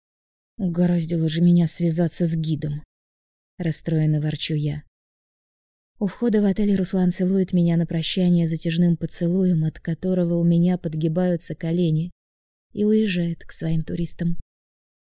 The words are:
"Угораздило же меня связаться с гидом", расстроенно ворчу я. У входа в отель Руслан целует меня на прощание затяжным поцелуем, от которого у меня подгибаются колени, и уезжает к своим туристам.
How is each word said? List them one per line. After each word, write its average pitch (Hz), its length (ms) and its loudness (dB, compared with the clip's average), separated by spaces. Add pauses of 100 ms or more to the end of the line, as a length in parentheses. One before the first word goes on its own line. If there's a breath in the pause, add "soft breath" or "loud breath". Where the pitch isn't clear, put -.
(560)
"Угораздило 170 720 0
же 160 120 -2
меня 175 260 6
связаться 170 600 0
с 165 100 0
гидом", 156 480 -4 (760)
расстроенно 156 600 0
ворчу 151 340 -4
я. 147 300 -4 (1120)
У 208 80 -2
входа 214 360 0
в - 20 2
отель 202 320 2
Руслан 185 340 2
целует 185 420 0
меня 170 240 4
на 165 100 0
прощание 170 600 2
затяжным 165 500 0
поцелуем, 175 680 0
от - 160 -6
которого 175 540 -2
у 170 100 0
меня 175 340 4
подгибаются 165 800 -2
колени, 165 560 -2 (600)
и 208 120 -2
уезжает 190 600 0
к - 60 -16
своим 160 320 -2
туристам. 170 540 -2 (840)